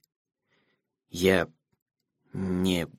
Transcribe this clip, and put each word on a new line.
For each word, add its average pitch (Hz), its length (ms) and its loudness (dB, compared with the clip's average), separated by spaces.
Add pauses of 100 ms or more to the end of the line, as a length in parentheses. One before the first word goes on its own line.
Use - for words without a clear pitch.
(1080)
«Я 87 400 2 (840)
не 92 540 -2 (120)